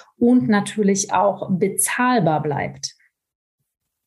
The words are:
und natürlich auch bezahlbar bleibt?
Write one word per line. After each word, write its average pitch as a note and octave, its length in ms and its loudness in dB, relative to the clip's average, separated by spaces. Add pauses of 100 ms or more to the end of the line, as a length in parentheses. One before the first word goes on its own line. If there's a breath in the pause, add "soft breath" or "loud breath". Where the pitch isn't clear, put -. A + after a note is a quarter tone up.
(180 loud breath)
und B3 320 4
natürlich G3+ 640 0
auch - 360 0
bezahlbar F#3+ 960 0
bleibt? - 500 -6 (1120)